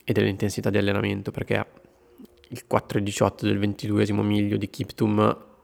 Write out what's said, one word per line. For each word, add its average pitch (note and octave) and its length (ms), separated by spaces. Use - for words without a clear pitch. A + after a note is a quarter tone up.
e B2 100
dell'intensità G#2 560
di G2+ 80
allenamento, G2+ 540
perché G#2 340
il - 200
quattro - 300
e G2+ 60
diciotto G2+ 420
del G2+ 140
ventiduesimo G#2 640
miglio G#2 340
di G2+ 120
Kiptum, G#2+ 760